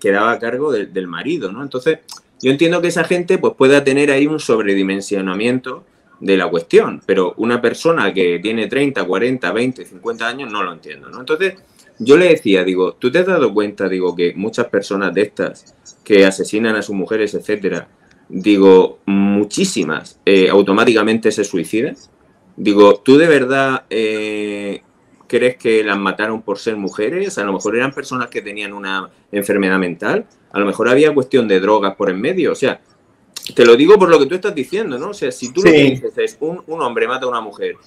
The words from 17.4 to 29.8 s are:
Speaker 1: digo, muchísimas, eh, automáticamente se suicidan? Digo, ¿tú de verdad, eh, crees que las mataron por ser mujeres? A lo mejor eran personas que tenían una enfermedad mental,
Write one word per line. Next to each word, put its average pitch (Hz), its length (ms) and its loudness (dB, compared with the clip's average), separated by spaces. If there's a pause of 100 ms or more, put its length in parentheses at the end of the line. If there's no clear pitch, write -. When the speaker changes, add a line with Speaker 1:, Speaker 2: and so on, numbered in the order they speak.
Speaker 1:
digo, 95 760 4
muchísimas, 101 1200 -2
eh, 95 240 4
automáticamente 110 840 2
se 104 120 -2
suicidan? 110 540 -4 (580)
Digo, 101 440 6
¿tú 135 180 6
de 165 100 6
verdad, 135 600 0
eh, 107 920 -6 (460)
crees 123 300 0
que 110 260 0
las 104 140 -2
mataron 104 440 -4
por 98 160 -6
ser 110 200 -6
mujeres? 131 600 -6
A 101 60 -4
lo 101 100 -4
mejor 104 220 -4
eran 135 180 -2
personas 127 340 -8
que 117 140 -10
tenían 104 320 -12
una 95 360 -8 (220)
enfermedad 98 460 0
mental, 104 480 -4 (260)